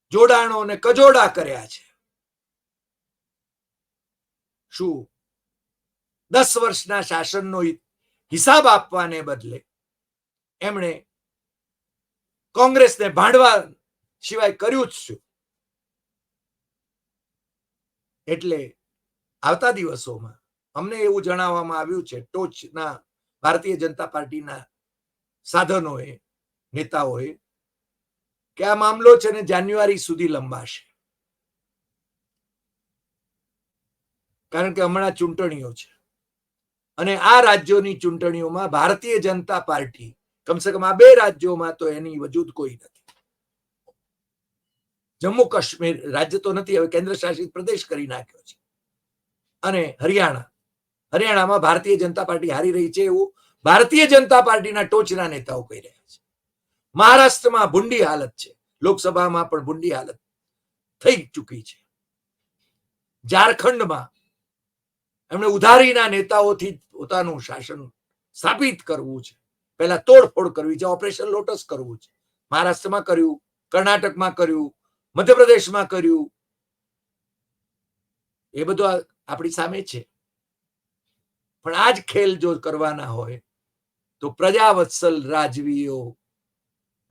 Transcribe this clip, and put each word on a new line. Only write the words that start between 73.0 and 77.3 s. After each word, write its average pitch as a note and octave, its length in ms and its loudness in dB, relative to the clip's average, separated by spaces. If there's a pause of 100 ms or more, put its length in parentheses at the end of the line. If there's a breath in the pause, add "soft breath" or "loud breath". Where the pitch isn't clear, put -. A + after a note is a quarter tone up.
કર્યું, E3 380 0 (300)
કર્ણાટકમાં F#3+ 640 -2
કર્યું, D#3 400 -4 (400)
મધ્યપ્રદેશમાં G3+ 720 4
કર્યું, E3 440 -2 (2250)